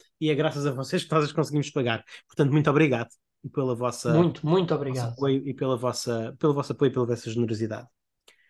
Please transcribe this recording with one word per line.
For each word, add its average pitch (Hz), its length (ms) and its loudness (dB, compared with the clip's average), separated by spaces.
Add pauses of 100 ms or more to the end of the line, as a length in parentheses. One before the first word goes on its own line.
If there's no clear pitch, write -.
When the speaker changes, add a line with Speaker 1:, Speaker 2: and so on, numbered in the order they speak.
(180)
Speaker 1:
E 156 120 0
é 151 40 2
graças 147 300 0
a 143 80 0
vocês 135 320 -4
que - 80 -4
nós 156 120 4
as 143 80 -4
conseguimos 143 380 -2
pagar. 120 320 -2 (240)
Portanto, 139 240 0
muito 151 200 4
obrigado 135 400 2 (340)
e 131 60 -10
pela 131 240 -2
vossa, 120 400 -2
Speaker 2:
Muito, 156 320 2
muito 175 240 2
Speaker 1:
vosso 147 100 0
Speaker 2:
obrigado. 127 320 -4
Speaker 1:
apoio 135 340 0
e 135 60 -6
pela 131 240 0
vossa, 117 600 -4
pelo 147 160 2
vosso 139 180 -2
apoio 135 160 2
e - 40 2
pela 123 140 0
vossa 117 240 -4
generosidade. 113 560 -2 (640)